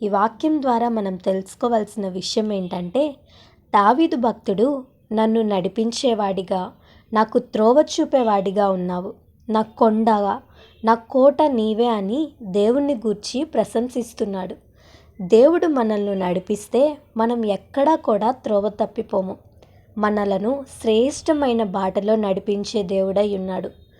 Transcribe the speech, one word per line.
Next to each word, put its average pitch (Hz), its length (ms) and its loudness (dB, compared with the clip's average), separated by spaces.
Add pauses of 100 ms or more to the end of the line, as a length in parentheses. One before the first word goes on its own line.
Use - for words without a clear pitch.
ఈ 214 60 -2
వాక్యం 226 540 0
ద్వారా 240 260 0
మనం 202 280 -4
తెలుసుకోవాల్సిన 208 920 -4
విషయం 208 440 -4
ఏంటంటే, 185 580 -4 (480)
దావీదు 247 580 2
భక్తుడు, 233 680 -2 (280)
"నన్ను 220 300 2
నడిపించేవాడిగా, 196 1300 -2 (400)
నాకు 220 260 2
త్రోవ 240 460 4 (160)
చూపేవాడిగా 208 680 2
ఉన్నావు, 180 440 -4 (340)
నా 220 140 2
కొండగా, 220 800 2 (420)
నా 220 100 4
కోట 269 480 2
నీవే" 226 440 0
అని 233 460 -2 (100)
దేవుణ్ణి 233 520 0
గూర్చి 220 500 -4
ప్రశంసిస్తున్నాడు. 220 1120 -4 (640)
దేవుడు 269 440 6
మనల్ని 214 480 0
నడిపిస్తే 202 840 0 (180)
మనం 226 280 0
ఎక్కడా 269 500 0
కూడా 226 360 0
త్రోవ 214 380 0
తప్పిపోము. 208 680 -4 (640)
మనలను 208 640 -2 (160)
శ్రేష్టమైన 247 840 0
బాటలో 196 540 -2
నడిపించే 202 640 -2
దేవుడై 196 540 0
ఉన్నాడు. 185 340 -6 (300)